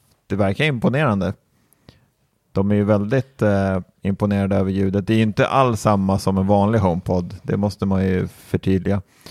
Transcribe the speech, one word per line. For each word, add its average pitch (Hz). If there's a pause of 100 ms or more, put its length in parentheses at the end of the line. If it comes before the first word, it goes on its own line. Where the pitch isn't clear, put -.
(280)
det 101
verkar 101
imponerande. 120 (1160)
De 98
är 104
ju 104
väldigt, 104
eh, 98 (220)
imponerade 98
över 95
ljudet. 98
Det 110
är 110
ju 110
inte 107
alls 127
samma 98
som 98
en 95
vanlig 104
HomePod. 90
Det 101
måste 101
man 95
ju 92
förtydliga. 95 (300)